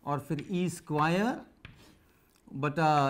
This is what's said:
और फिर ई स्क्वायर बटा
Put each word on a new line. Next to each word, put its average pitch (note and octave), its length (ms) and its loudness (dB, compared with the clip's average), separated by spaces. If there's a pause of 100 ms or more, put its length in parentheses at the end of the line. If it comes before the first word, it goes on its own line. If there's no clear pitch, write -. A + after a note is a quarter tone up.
और C#3+ 160 -4
फिर D3 300 -6
ई F3+ 180 0
स्क्वायर E3+ 720 0 (1120)
बटा D3 380 2 (180)